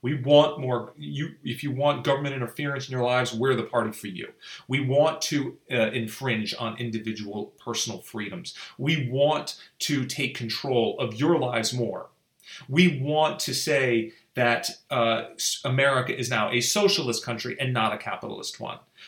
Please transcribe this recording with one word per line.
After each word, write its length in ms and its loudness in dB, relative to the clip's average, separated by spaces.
We 200 -2
want 400 6
more, 360 -4
you, 460 -8
if 200 -6
you 80 -2
want 340 0
government 280 0
interference 540 -6
in 60 -10
your 100 0
lives, 300 2
we're 220 2
the 80 0
party 280 -2
for 160 -10
you. 220 -10
We 100 2
want 440 4
to, 340 -2
uh, 220 2
infringe 640 -4
on 200 -6
individual 840 -6
personal 400 -4
freedoms. 540 -10
We 340 0
want 500 2
to 260 0
take 320 -4
control 600 0
of 180 -4
your 220 4
lives 360 0
more. 340 -4
We 320 6
want 400 2
to 120 -4
say 600 2
that, 360 2
uh, 360 2
s-, 300 -2
America 520 2
is 120 -2
now 220 2
a 100 2
socialist 640 2
country 340 -6
and 140 0
not 180 2
a 60 -4
capitalist 640 -10
one, 180 -10